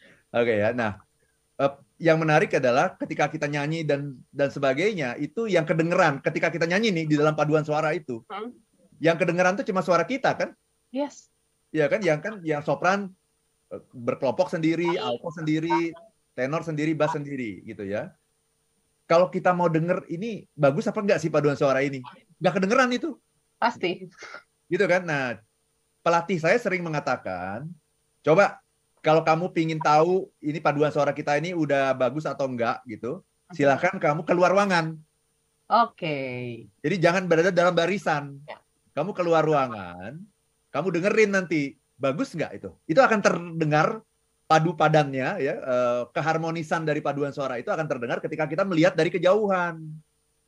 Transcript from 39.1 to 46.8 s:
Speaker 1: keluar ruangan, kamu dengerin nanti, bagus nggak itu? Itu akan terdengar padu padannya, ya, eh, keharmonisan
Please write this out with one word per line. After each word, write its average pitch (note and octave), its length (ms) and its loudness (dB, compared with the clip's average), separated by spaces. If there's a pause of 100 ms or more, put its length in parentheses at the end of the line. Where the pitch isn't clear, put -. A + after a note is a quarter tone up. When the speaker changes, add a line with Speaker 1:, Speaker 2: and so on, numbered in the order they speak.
Speaker 1:
keluar E3+ 280 2
ruangan, A#2+ 800 -2 (480)
kamu D3+ 240 -4
dengerin G3+ 400 2
nanti, D#3 420 -2 (220)
bagus C3+ 340 -2
nggak C#3+ 260 -6
itu? G2+ 120 -12 (160)
Itu E3+ 160 4
akan A3+ 200 4
terdengar E3+ 840 0 (440)
padu D#3+ 240 4
padannya, D3+ 640 2
ya, C#3+ 180 -2
eh, B2 540 0
keharmonisan E3 720 -2